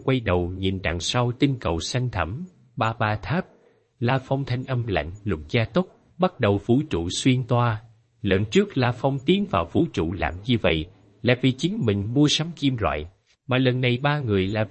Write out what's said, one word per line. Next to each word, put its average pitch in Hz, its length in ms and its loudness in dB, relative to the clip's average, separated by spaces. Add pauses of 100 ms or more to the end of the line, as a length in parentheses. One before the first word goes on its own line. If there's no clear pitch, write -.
quay 131 160 2
đầu 90 280 0
nhìn 95 340 -2
đằng 85 180 -2
sau 123 320 0
tinh 139 280 0
cầu 82 200 -2
xanh 123 300 -4
thẳm, 98 340 -4 (320)
ba 113 160 0
ba 107 240 -2
tháp. 170 300 -4 (520)
La 127 200 0
Phong 135 260 -4
thanh 127 200 -4
âm 123 220 -2
lạnh 82 240 -2 (140)
lùng 82 240 -2
gia 117 160 2
tốc, 180 220 0 (320)
bắt 180 220 0
đầu 101 260 4
vũ 127 240 4
trụ 85 200 -2
xuyên 127 340 2
toa. 120 380 0 (400)
Lần 98 220 2
trước 202 340 2
La 123 140 2
Phong 139 340 -2
tiến 196 240 4
vào 85 220 0
vũ 160 200 2
trụ 85 200 -2
làm 85 220 -2 (120)
như 123 160 4
vậy, 80 240 2 (360)
là 120 200 4
vì 131 100 4
chính 180 320 -2
mình 104 300 0
mua 147 140 4
sắm 156 180 0 (100)
kim 135 200 0
loại. 78 300 -2 (400)
Mà 127 120 2
lần 127 220 2
này 123 220 2
ba 147 180 0
người 101 260 2
là 107 240 0